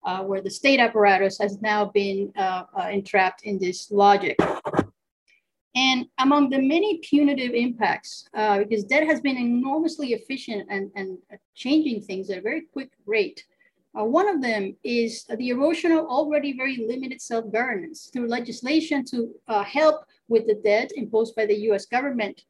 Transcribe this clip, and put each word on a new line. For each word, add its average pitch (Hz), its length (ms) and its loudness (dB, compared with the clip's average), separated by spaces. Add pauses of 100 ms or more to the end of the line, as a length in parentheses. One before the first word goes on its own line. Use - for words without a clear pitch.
uh, 185 200 -4
where 196 180 -4
the 196 80 -6
state 277 300 2
apparatus 202 580 4
has 202 240 -2
now 208 220 2
been, 202 520 -2
uh, 185 280 -2 (120)
uh, 180 120 -4
entrapped 196 560 0
in 202 160 -4
this 180 320 -6
logic. 202 440 4 (1400)
And 254 320 2 (120)
among 277 320 4
the 269 100 2
many 330 380 2
punitive 285 560 2
impacts, 233 800 -2
uh, 214 240 2
because 208 260 0
debt 302 220 2
has 311 160 0
been 262 160 0
enormously 262 760 -2
efficient 220 560 -6
and, 196 280 -6
and 190 200 -8 (380)
changing 269 480 0
things 190 260 -8
at 190 100 -4
a 180 40 -12
very 294 200 -4 (100)
quick 269 180 -10 (160)
rate, 202 400 -2 (520)
uh, 214 60 -2
one 330 240 2
of 320 140 0
them 208 420 -2
is 233 400 -2 (140)
the 247 100 -4
erosion 320 440 2
of 320 120 2
already 285 500 0
very 262 220 -4
limited 240 460 -6
self-governance 220 880 -4
through 240 140 -4
legislation 262 800 -2
to, 233 240 -4 (180)
uh, 214 140 0
help 302 420 2 (240)
with 226 180 2
the 208 100 2
debt 214 380 2
imposed 220 420 -2
by 220 100 0
the 208 120 2 (100)
U 208 60 4
S 196 120 -4
government. 247 640 -4